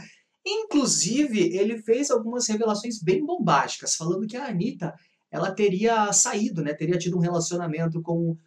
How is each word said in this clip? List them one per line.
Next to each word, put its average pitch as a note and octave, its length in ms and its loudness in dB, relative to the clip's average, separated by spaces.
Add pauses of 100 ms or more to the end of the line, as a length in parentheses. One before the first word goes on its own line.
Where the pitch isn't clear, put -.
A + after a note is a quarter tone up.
(460)
Inclusive, C4+ 1080 2
ele A3 280 0
fez C4+ 280 2
algumas A#3 380 -2
revelações G#3+ 540 -2
bem F#3+ 220 2
bombásticas, E3+ 680 0
falando F#3 320 -2
que A#3 120 -8
a C#4 80 -8
Anitta, G3+ 480 -4 (360)
ela F#3 200 -2
teria G#3 640 4
saído, G#3+ 480 0
né, D3 100 -2
teria E3 260 0
tido F3 200 -2
um - 20 4
relacionamento E3 800 0
com E3+ 360 0 (100)